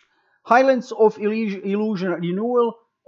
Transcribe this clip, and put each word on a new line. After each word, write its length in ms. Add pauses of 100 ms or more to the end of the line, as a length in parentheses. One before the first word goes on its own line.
(420)
Highlands 500
of 260
Illu-, 460
Illusion 500
Renewal. 600 (340)